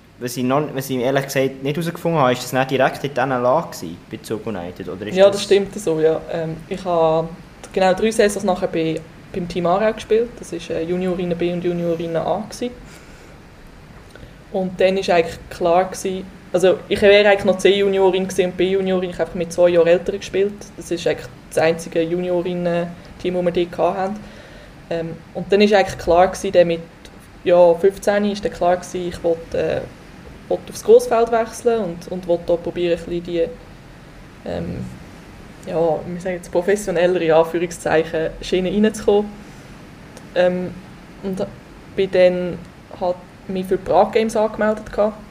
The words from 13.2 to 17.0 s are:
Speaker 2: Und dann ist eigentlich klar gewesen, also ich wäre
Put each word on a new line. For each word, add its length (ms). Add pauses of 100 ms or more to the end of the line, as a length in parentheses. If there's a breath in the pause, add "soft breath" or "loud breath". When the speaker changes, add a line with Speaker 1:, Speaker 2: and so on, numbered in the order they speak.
Speaker 2:
Und 300
dann 160
ist 120
eigentlich 280 (120)
klar 360
gewesen, 400 (260)
also 280 (100)
ich 100
wäre 300